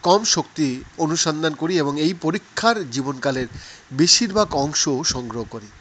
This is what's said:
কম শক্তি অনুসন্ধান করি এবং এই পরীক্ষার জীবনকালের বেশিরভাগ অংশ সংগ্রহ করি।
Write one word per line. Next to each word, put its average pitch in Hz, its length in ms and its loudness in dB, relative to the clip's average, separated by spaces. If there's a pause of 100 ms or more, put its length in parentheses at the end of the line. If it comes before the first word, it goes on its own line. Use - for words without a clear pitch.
কম 196 140 6 (140)
শক্তি 151 320 -2 (300)
অনুসন্ধান 160 640 0
করি 165 120 0 (100)
এবং 143 100 0 (120)
এই 185 80 2 (120)
পরীক্ষার 214 520 0 (180)
জীবনকালের 131 520 -2 (520)
বেশিরভাগ 202 480 4 (160)
অংশ 151 200 0 (300)
সংগ্রহ 117 300 -6 (100)
করি। 104 160 -14 (120)